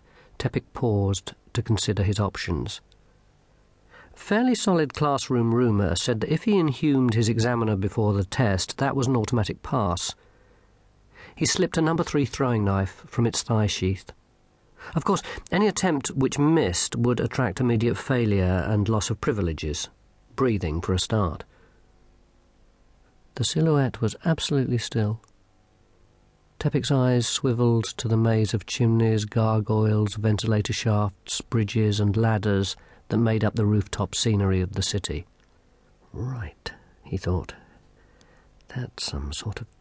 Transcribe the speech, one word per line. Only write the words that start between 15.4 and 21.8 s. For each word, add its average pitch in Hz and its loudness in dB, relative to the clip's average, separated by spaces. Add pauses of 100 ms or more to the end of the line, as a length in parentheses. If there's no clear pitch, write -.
any 202 2
attempt 170 0
which 131 0
missed 143 2
would 120 0
attract 120 -2
immediate 117 0
failure 98 2
and 104 0
loss 110 0
of - -6
privileges, 85 -4 (460)
breathing 92 0
for 92 -2
a 90 0
start. 98 -2 (1900)